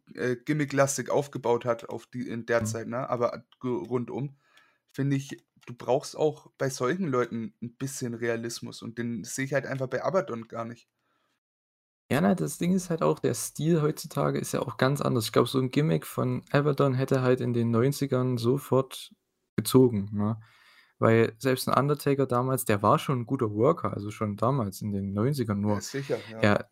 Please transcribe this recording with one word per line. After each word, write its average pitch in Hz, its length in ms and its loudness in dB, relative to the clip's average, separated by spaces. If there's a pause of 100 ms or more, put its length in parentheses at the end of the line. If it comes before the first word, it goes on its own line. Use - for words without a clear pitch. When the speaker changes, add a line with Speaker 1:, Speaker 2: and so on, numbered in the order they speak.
(140)
Speaker 1:
äh, 123 220 -2
gimmicklastig 139 760 0
aufgebaut 120 540 0
hat 117 260 -2
auf 113 160 -10
die, 123 220 -8
in 113 180 -8
der 117 160 2
Speaker 2:
Mhm. - 20 -2
Speaker 1:
Zeit, 110 240 -6
ne? 120 220 -6
Aber 120 340 -2 (160)
ge-, 127 100 -4 (180)
rundum, 123 500 -4 (540)
finde 139 240 0
ich, 135 220 -8 (280)
du 123 80 -14
brauchst - 420 -2
auch 147 420 -2
bei 135 120 -2
solchen 151 380 -2
Leuten 120 540 -2
ein 117 140 -12
bisschen 131 380 -6
Realismus 117 680 -6
und 113 160 -12
den 117 260 -6
sehe 131 220 -6
ich 143 80 -4
halt 135 120 0
einfach 127 220 -4
bei 123 160 -4
Abaddon 117 440 -2
gar 113 180 -8
nicht. 117 220 -16 (1200)
Speaker 2:
Ja, 131 120 2
na, 196 120 4
das 156 220 -4
Ding 175 180 0
ist 180 140 -2
halt 160 140 -2
auch, 156 160 2
der 131 160 -2
Stil 156 480 0
heutzutage 147 560 -2
ist - 140 -6
ja - 80 0
auch - 180 -6
ganz 143 240 2
anders. 127 240 2
Ich - 60 -8
glaub, 123 140 6
so 135 120 -2
ein 131 120 0
Gimmick 156 360 2
von 123 440 -2
Abaddon 143 440 2
hätte 131 260 2
halt 127 220 4
in 123 100 0
den 117 180 2
neunzigern 127 680 2
sofort 131 720 0 (440)
gezogen, 113 560 6
ne? 104 280 -2 (600)
Weil 113 380 6
selbst 131 300 0
ein - 100 2
Undertaker 139 480 2
damals, 127 380 0
der 104 180 2
war 117 160 6
schon 131 220 -2
ein 113 60 -6
guter 117 260 -2
Worker, 131 420 2
also 104 160 -6
schon 104 260 -4
damals 113 460 0
in 107 80 -4
den 98 220 -4
neunzigern 107 480 0
nur. 104 180 0
Speaker 1:
Ja, - 20 -8
sicher, 131 480 -6
ja. 110 220 2
Speaker 2:
Er, - 220 2